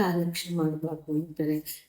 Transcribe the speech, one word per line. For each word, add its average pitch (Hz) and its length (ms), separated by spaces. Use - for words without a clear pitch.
ಅಲಕ್ಷ್ಯ 175 500
ಮಾಡ್ಬಾರ್ದು 156 580
ಅಂತಾರೆ. 151 760